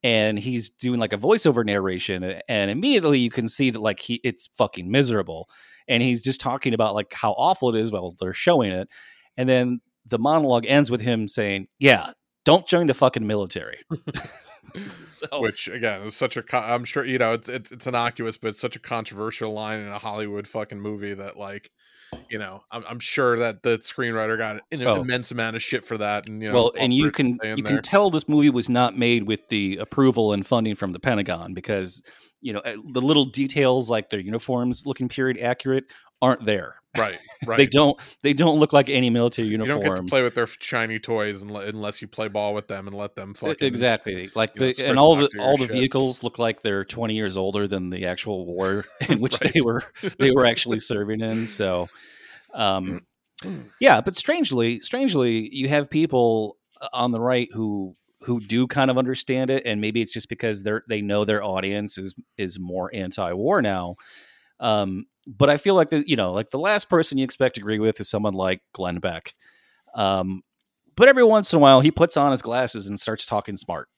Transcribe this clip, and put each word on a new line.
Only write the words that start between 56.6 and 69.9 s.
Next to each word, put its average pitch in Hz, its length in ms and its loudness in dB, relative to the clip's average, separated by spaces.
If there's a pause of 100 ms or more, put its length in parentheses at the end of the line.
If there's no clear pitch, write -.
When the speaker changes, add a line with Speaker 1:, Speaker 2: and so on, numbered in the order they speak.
Speaker 1:
uh, 135 140 -12
on 123 180 -2
the 113 80 -4
right 123 320 0
who, 104 420 -4 (280)
who 120 180 -2
do 113 260 0
kind 135 240 0
of 123 60 0
understand 131 540 -2
it, 135 160 -2
and 107 160 -2
maybe 110 180 -2
it's 110 140 -4
just - 160 -10
because 110 320 -4
they're, 107 260 -4
they 107 140 -4
know 104 240 0
their 104 180 0
audience 98 540 -4
is, 95 160 -10 (240)
is 95 200 -6
more 90 360 -6
anti-war 98 640 -2
now. 92 360 -2 (640)
Um, 104 440 0 (240)
but 139 220 4
I 147 60 6
feel 196 180 2
like 160 160 4
the, 147 160 0
you 151 100 2
know, 92 160 0
like, 107 180 -4
the 135 80 -6
last 202 300 0
person 160 300 2
you 135 60 0
expect 127 320 0
to 110 40 -10
agree 107 200 -2
with 110 200 0
is 101 80 -6
someone 104 260 -2
like 95 280 -2 (100)
Glenn 87 280 -4
Beck. 82 340 -6 (580)